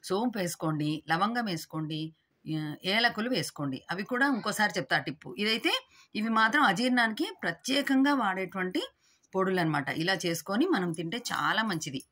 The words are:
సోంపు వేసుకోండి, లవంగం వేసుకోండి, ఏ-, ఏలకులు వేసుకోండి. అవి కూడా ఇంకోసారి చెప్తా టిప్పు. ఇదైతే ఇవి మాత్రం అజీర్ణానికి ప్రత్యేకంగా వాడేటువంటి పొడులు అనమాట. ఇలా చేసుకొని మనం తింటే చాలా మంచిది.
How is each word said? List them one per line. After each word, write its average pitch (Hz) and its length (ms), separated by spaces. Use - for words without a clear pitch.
సోంపు 214 340
వేసుకోండి, 156 520
లవంగం 214 440
వేసుకోండి, 156 480
ఏ-, 156 320
ఏలకులు 226 360
వేసుకోండి. 143 480
అవి 180 120
కూడా 254 140
ఇంకోసారి 208 400
చెప్తా 175 220
టిప్పు. - 400
ఇదైతే 220 340
ఇవి 214 160
మాత్రం 226 220
అజీర్ణానికి 254 640
ప్రత్యేకంగా 269 720
వాడేటువంటి 190 680
పొడులు 190 280
అనమాట. 151 280
ఇలా 185 120
చేసుకొని 196 480
మనం 180 180
తింటే 165 260
చాలా 165 320
మంచిది. 151 380